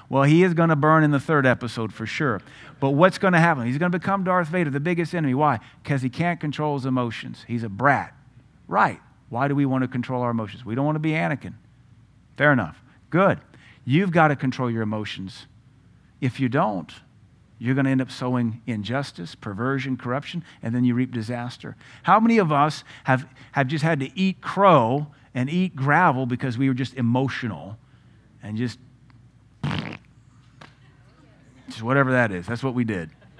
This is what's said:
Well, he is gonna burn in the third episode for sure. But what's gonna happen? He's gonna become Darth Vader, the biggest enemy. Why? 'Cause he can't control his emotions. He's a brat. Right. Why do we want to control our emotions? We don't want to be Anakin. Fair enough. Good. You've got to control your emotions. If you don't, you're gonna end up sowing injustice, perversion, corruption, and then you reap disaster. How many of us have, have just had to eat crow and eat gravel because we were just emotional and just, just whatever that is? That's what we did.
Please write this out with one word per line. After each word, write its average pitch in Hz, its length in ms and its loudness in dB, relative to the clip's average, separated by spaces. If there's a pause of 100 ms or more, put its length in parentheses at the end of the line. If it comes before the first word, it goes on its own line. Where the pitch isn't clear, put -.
Well, 135 140 2
he 151 180 6
is 180 140 4
gonna 165 200 4
burn 156 280 4
in 151 80 4
the 139 80 2
third 143 260 2
episode 117 480 0
for 113 140 -10
sure. 117 340 -2 (380)
But 139 120 2
what's 170 280 4
gonna 180 200 4
happen? 156 280 2
He's 123 100 -2
gonna 180 140 0
become 190 320 -2
Darth 180 240 0
Vader, 165 240 -2
the 139 80 -4
biggest 170 340 -2
enemy. 151 220 0
Why? 139 240 2 (240)
'Cause 139 180 -2
he 127 80 -4
can't 170 300 -2
control 151 360 -4
his 131 120 -6
emotions. 123 600 -4
He's 117 160 -4
a 117 60 -8
brat. 110 440 0 (540)
Right. 175 320 0 (300)
Why 123 180 -2
do 143 60 0
we 143 140 0
want 131 160 0
to 127 40 -2
control 123 360 -4
our 120 80 0
emotions? 113 340 -6
We 104 80 -8
don't 135 120 0
want 151 100 0
to 156 40 -4
be 156 120 -2
Anakin. 160 420 -4 (840)
Fair 147 160 4
enough. 104 300 -2 (300)
Good. 170 280 2 (440)
You've 175 260 2
got 160 200 4
to 143 60 0
control 127 360 -4
your 113 100 -4
emotions. 107 640 -8 (760)
If 127 200 -4
you 131 100 0
don't, 135 420 -2 (680)
you're 120 160 -2
gonna 135 160 2
end 131 100 2
up 127 80 -6
sowing 120 560 -2
injustice, 107 720 -6
perversion, 127 640 -4
corruption, 147 460 -6 (200)
and 113 100 -4
then 123 100 0
you 123 120 2
reap 123 160 -2
disaster. 120 640 -8 (280)
How 190 160 4
many 233 200 4
of 165 120 2
us 147 320 2 (200)
have, 131 240 0 (240)
have 139 160 0
just 143 160 -4
had 165 160 0
to 135 180 -8
eat 190 240 0
crow 147 640 4 (280)
and 127 120 0
eat 180 280 -2
gravel 143 500 2
because 123 320 -4
we 135 100 2
were 135 60 2
just 127 220 -4
emotional 117 800 -2 (640)
and 104 160 -8
just, 120 220 -6 (3000)
just 113 140 -12
whatever 131 300 2
that 123 180 2
is? 87 160 -6
That's 117 160 -6
what 131 100 -4
we 123 100 0
did. 92 280 -4 (280)